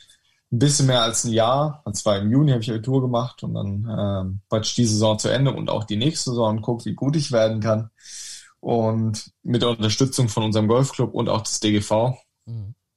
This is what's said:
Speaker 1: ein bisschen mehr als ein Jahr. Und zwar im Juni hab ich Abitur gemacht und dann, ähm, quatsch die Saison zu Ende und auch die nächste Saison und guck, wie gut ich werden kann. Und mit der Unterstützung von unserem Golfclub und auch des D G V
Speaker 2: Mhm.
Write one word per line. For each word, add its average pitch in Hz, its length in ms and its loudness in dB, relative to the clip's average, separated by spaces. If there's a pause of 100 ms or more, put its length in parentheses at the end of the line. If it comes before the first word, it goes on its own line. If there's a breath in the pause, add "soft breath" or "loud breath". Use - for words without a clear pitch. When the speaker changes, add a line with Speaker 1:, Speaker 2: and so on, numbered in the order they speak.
(520 soft breath)
Speaker 1:
ein 120 80 0
bisschen 139 260 4
mehr 127 160 4
als 117 220 0
ein 120 80 -2
Jahr. 131 540 2
Und 104 100 -6
zwar 101 240 0
im 104 100 0
Juni 139 220 4
hab 123 80 2
ich 110 100 -6
Abitur 123 320 0
gemacht 123 400 -2
und 110 120 -6
dann, 104 360 -4
ähm, 98 500 -4 (100)
quatsch - 280 -2
die 120 80 4
Saison 107 320 2
zu 107 120 -2
Ende 127 240 2
und 107 160 -6
auch 107 160 -4
die 107 100 -6
nächste 135 360 -2
Saison 113 260 0
und 110 40 -4
guck, 113 240 -4
wie 110 80 -6
gut 139 220 -2
ich 147 160 -2
werden 110 300 2
kann. 110 280 0 (720 loud breath)
Und 110 720 0 (100)
mit 120 200 0
der 120 80 2
Unterstützung 117 580 0
von 107 160 -2
unserem 107 240 2
Golfclub 120 480 2
und 113 140 -2
auch 107 120 0
des - 200 -6
D 107 100 2
G 104 100 4
V 113 340 0 (300)
Speaker 2:
Mhm. 110 300 -10 (220)